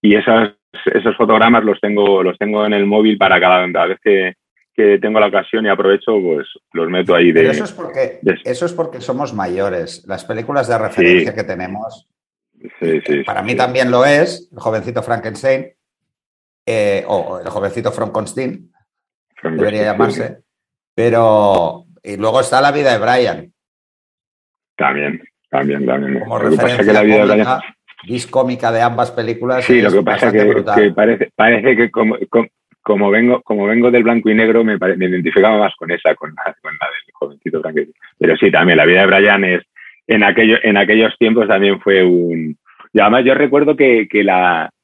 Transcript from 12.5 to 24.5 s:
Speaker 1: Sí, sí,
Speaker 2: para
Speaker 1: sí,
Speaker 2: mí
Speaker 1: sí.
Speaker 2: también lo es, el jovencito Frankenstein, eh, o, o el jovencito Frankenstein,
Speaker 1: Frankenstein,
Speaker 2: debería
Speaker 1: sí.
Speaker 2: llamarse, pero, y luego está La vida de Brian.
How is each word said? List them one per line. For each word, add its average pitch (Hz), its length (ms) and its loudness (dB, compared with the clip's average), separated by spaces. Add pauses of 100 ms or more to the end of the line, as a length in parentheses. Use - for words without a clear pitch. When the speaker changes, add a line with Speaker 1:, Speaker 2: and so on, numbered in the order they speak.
Speaker 1:
Sí, 80 260 -2
sí, 71 200 -2
Speaker 2:
para 101 160 -6
Speaker 1:
sí, 95 40 -8
Speaker 2:
mí 113 60 -6
Speaker 1:
sí. 127 60 -4
Speaker 2:
también 127 340 -2
lo 123 140 2
es, - 480 0
el - 60 -18
jovencito 113 440 -6
Frankenstein, 117 640 -4 (1000)
eh, 104 400 -2
o, 104 80 -4
o 90 260 -6
el 87 60 -12
jovencito 101 440 -6
Frankenstein, 113 800 -8 (640)
Speaker 1:
Frankenstein, 82 220 -8
Speaker 2:
debería 104 240 -2
Speaker 1:
sí. 104 40 0
Speaker 2:
llamarse, - 520 -4 (580)
pero, 107 920 2 (180)
y 101 140 -12
luego 110 220 -2
está 131 220 0
La 143 100 -2
vida 139 220 0
de 113 40 0
Brian. 110 540 -2 (1200)